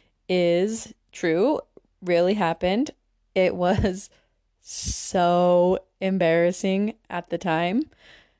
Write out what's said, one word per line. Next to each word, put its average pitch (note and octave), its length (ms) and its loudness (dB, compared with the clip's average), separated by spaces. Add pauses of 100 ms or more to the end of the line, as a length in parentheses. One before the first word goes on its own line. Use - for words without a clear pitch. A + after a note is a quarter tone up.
(280)
is F3+ 640 0 (200)
true, F#3 480 0 (420)
really F3+ 320 2
happened. F#3+ 560 -2 (440)
It F#3 200 2
was F#3 560 -2 (500)
so F3 1160 2 (220)
embarrassing F#3+ 960 0 (140)
at F3 220 -10
the E3+ 80 -4
time. F3 440 -2 (580)